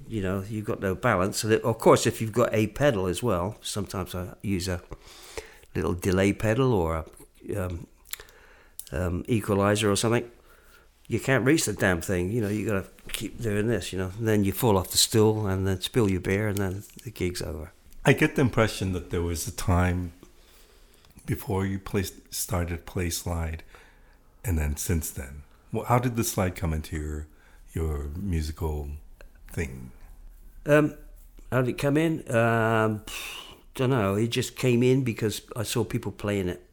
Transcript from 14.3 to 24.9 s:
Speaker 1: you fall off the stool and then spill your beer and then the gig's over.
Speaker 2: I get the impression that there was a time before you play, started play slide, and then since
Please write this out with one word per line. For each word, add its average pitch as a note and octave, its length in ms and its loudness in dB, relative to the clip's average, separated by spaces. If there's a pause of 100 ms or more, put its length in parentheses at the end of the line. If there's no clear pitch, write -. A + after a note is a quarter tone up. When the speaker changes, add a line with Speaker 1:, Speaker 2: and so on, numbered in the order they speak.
Speaker 1:
you G2 100 0
fall G#2+ 240 4
off F2 140 0
the - 60 0
stool G#2+ 500 4
and F#2+ 200 0
then F#2+ 140 0
spill A2 280 2
your F#2 120 0
beer G2 260 0
and G2 100 -2
then G2 260 -4 (200)
the A2+ 80 -12
gig's F2+ 320 -4
over. D#2 280 -10 (340)
Speaker 2:
I C#3+ 80 8
get D#3 220 2
the D#3 60 2
impression G#2+ 520 2
that F2 180 -6
there F2+ 100 0
was E2+ 260 -2
a E2 80 -8
time F2+ 580 2 (1120)
before G2 400 -2
you G2 140 -2
play, G2 240 -2 (280)
started F2 540 -4
play F2+ 240 -4
slide, E2 540 -4 (800)
and E2+ 140 0
then D2 180 0
since E2 340 -2